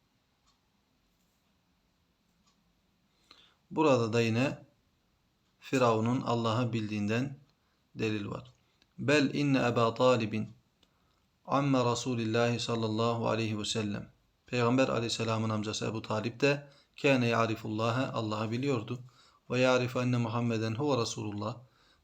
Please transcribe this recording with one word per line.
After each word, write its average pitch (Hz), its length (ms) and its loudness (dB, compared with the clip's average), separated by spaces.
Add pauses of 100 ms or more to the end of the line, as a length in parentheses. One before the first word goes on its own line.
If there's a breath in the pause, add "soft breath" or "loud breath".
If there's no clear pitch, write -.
(3750 soft breath)
Burada 127 420 4
da 117 80 4
yine 120 360 2 (1040)
Firavun'un 120 600 2
Allah'ı 117 520 0
bildiğinden 110 640 -2 (560)
delil 107 320 -2
var. - 260 -12 (440)
"Bel 135 360 2
inne 139 340 2
Eba 117 260 2
Talibin 113 560 2 (960)
amme 135 400 2
Rasulillahi 117 720 0
sallallahu 113 720 -2
aleyhi 110 300 -2
ve 104 60 -6
sellem." 107 440 -4 (380)
Peygamber 123 400 2
aleyhisselamın 113 640 -2
amcası 107 360 -4
Ebu 110 160 -4
Talip - 380 -4
de 143 280 0 (340 loud breath)
"kâne 131 260 4
ya'rifullâhe", 113 800 0
Allah'ı 110 460 -4
biliyordu. 123 480 -4 (500 soft breath)
"Ve 127 100 0
ya'rifu 127 420 2
enne 123 160 0
Muhammeden 113 580 -2
huve 139 260 0
Resulullah." 107 560 -6 (460 soft breath)